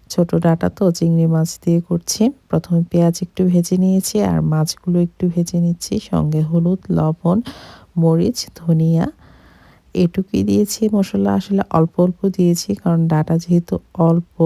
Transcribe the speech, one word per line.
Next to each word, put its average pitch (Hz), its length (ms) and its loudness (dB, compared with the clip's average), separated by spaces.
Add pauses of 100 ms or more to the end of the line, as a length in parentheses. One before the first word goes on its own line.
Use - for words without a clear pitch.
(140)
ছোট 175 160 0 (160)
ডাটা 165 220 2 (100)
তো, 208 60 -2 (140)
চিংড়ি 165 360 2
মাছ 160 160 0 (140)
দিয়ে 170 160 2 (100)
করছি। - 340 -2 (260)
প্রথমে 170 320 0 (100)
পেঁয়াজ 170 240 2 (100)
একটু - 160 -8 (100)
ভেজে 175 320 0
নিয়েছি 190 320 0 (160)
আর 160 80 0 (120)
মাছগুলো 160 460 -2 (100)
একটু - 160 -8 (100)
ভেজে 170 320 -2
নিচ্ছি, 170 280 -4 (180)
সঙ্গে 156 380 0
হলুদ, 170 320 0 (160)
লবণ, 165 400 0 (640)
মরিচ, 165 380 2 (220)
ধনিয়া 165 440 2 (1000)
এটুকুই 190 460 -2
দিয়েছি 208 320 0 (140)
মশলা। 196 440 0
আসলে 196 240 -2 (140)
অল্প 165 160 0 (120)
অল্প 185 140 -4 (160)
দিয়েছি, 175 340 0 (120)
কারণ 170 180 0 (120)
ডাটা 156 320 0
যেহেতু 175 320 0 (340)
অল্প 170 260 0 (100)